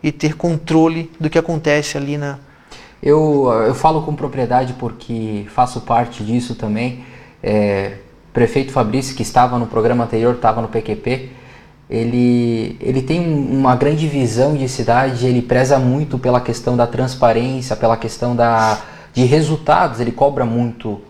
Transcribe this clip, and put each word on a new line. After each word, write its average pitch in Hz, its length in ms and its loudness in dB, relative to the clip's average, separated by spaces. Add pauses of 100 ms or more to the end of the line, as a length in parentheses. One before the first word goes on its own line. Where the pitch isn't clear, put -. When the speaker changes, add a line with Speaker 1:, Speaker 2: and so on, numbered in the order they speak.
Speaker 1:
e 151 80 0
ter 156 240 -4
controle 165 800 2
do 156 100 -2
que 160 100 2
acontece 151 580 0
ali 143 200 -4
na 143 220 -8 (640)
Speaker 2:
Eu, 147 480 4 (160)
eu 123 80 2
falo 156 280 2
com 151 120 -4
propriedade 127 600 -2
porque 110 760 -6
faço 123 320 -2
parte 120 420 -2
disso 120 320 -2
também. 113 500 -6 (380)
É, 101 560 0 (340)
prefeito 127 400 0
Fabrício, 127 420 -2
que - 80 -6
estava 123 360 2
no 120 80 -2
programa 117 380 0
anterior, 117 300 0
estava 113 280 0
no 110 60 -6
P 110 120 -4
Q 107 160 -6
P, 131 320 -6 (640)
ele, 120 920 0
ele 131 220 0
tem 160 180 0
um, 147 400 0
uma 127 160 4
grande 151 320 2
visão 135 480 2
de 135 120 -2
cidade, 123 580 0
ele 123 160 2
preza 127 360 2
muito 131 400 0
pela 123 220 2
questão 120 360 -2
da 120 100 4
transparência, 123 880 0
pela 113 200 2
questão 123 380 -4
da, 113 440 2 (340)
de 123 120 2
resultados, 156 760 2
ele 120 120 -2
cobra 135 340 0
muito 113 640 -4